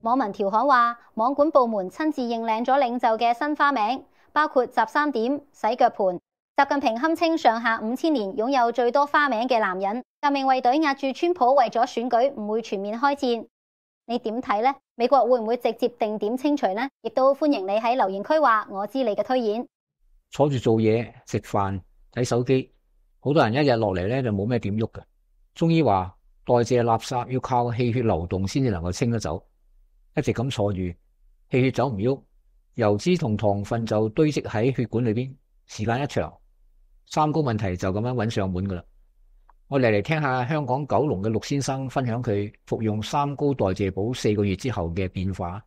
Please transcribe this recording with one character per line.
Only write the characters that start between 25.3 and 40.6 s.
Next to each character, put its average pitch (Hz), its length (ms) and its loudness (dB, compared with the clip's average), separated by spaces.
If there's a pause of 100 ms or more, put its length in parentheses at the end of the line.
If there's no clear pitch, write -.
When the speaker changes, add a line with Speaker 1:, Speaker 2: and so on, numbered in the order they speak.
Speaker 2:
中 165 160 2
醫 165 120 4
話， 95 300 2 (320)
代 123 100 4
謝 120 280 4
垃 117 160 2
圾 120 320 -6
要 131 80 -2
靠 123 340 0
氣 120 180 0
血 120 100 0
流 92 260 2
動 95 200 -2
先 135 160 0
至 127 60 2
能 87 120 -2
夠 87 100 -4
清 120 200 0
得 117 80 -2
走。 82 240 -6 (720)
一 151 60 -2
直 120 120 0
咁 120 180 -4
坐 104 220 -2
住， 90 60 -6
氣 - 840 -6
血 131 100 2
走 123 160 0
唔 127 80 -4
喐， 123 240 -2 (540)
油 104 240 2
脂 175 180 2
同 131 220 -2
糖 101 260 0
分 117 220 -4
就 110 240 0
堆 156 200 2
積 147 120 -2
喺 123 340 -2
血 123 120 -2
管 117 180 -2
裏 110 80 0
邊， 127 200 -4 (340)
時 - 180 -8
間 117 160 0
一 147 60 -4
長， - 260 -4 (720)
三 156 260 0
高 156 100 0
問 120 160 0
題 95 200 -2
就 95 160 -2
咁 101 60 -2
樣 123 140 -4
搵 113 160 -2
上 101 200 -2
門 92 180 -4
㗎 98 80 -4
喇。 85 80 -10 (840)
我 139 100 0
哋 120 120 4
嚟 104 100 2
聽 151 180 -2
下 131 280 -2
香 151 180 -2